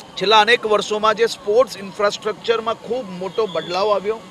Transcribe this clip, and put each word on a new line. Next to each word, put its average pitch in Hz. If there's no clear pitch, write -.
છેલ્લા 214
અનેક 226
વર્ષોમાં 208
જે 226
સ્પોર્ટ્સ 220
ઇન્ફ્રાસ્ટ્રક્ચરમાં 208
ખૂબ 233
મોટો 185
બદલાવ 175
આવ્યો 208